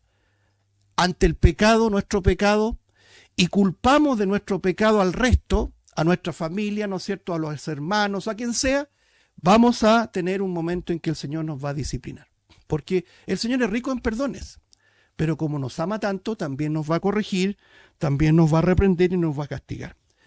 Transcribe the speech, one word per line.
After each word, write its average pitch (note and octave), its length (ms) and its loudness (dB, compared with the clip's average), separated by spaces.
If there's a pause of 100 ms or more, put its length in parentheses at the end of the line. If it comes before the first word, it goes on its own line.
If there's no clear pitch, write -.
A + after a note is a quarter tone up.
(960)
ante F3+ 280 0
el D#3+ 100 2
pecado, A3 540 4
nuestro G3+ 320 -2
pecado, G#3 560 2 (580)
y F3+ 120 2
culpamos A#3+ 720 2
de G3+ 80 0
nuestro G3 340 -2
pecado G#3+ 400 2
al F3+ 120 0
resto, - 600 0 (220)
a D#3 80 0
nuestra F3 280 0
familia, G#3 540 -6
¿no F#3+ 120 -6
es E3+ 60 -10
cierto?, G3 300 -8
a E3 60 -4
los D3+ 280 -8
hermanos, F#3+ 600 -2
a A3 80 -6
quien A#3+ 180 -6
sea, C#4 340 -2 (500)
vamos A#3 460 4
a A3 280 4
tener F#3+ 320 -2
un F#3+ 80 -2
momento F3 420 -4
en E3 60 -4
que D#3+ 100 -6
el D#3 60 -2
Señor D#3 300 -8
nos D3 180 -8
va C#3+ 60 -4
a C#3+ 40 -4
disciplinar. C3+ 540 -8 (400)
Porque F3 380 -2 (200)
el F#3 140 -4
Señor B3 240 0
es A3 60 0
rico B3 220 -4
en B3+ 80 -4
perdones, A#3 600 -6 (560)
pero D#3 220 -2
como D3 200 -4
nos C3+ 220 -8
ama G3 200 -4
tanto, G#3 360 -4
también D3+ 380 -6
nos D#3 180 -4
va E3 60 2
a - 20 0
corregir, G3 580 -2 (400)
también D3+ 380 2
nos D#3+ 180 6
va D#3+ 60 4
a D#3+ 40 2
reprender F3+ 500 4
y F#3 40 0
nos D#3 220 -2
va D3 60 -6
a - 40 -14
castigar. - 480 -12 (300)